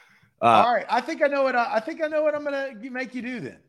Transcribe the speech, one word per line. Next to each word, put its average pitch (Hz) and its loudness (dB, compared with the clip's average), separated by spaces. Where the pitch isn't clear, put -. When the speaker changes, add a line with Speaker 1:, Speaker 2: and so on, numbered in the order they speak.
Speaker 1:
uh, 117 4
Speaker 2:
All 117 6
right, 185 0
I 233 2
think 311 -4
I 285 4
know 277 0
what 254 0
I, 226 0
I 226 0
think 320 -6
I 302 -2
know 311 0
what 302 2
I'm 294 -4
gonna 277 -6
g-, 226 -14
make 254 -8
you 247 -8
do 247 -6
then. 123 -10